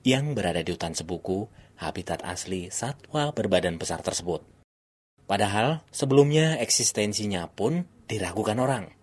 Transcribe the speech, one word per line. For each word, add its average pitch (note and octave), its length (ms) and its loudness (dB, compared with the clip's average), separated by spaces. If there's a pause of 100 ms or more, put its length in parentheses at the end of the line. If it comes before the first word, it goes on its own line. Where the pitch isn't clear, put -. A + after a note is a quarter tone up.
yang C3+ 320 2
berada E2+ 320 0
di F2+ 80 -2
hutan E2 240 -6
Sebuku, F#2 480 -4 (320)
habitat E2+ 480 -6
asli F2+ 480 -6
satwa D3 560 -4
berbadan F2+ 480 2
besar E2+ 240 -6
tersebut. F2 400 -4 (880)
Padahal, G#2 640 2
sebelumnya D3 640 4
eksistensinya G#2 880 0
pun D#3+ 400 0 (240)
diragukan G#2 480 0
orang. B2+ 320 0 (120)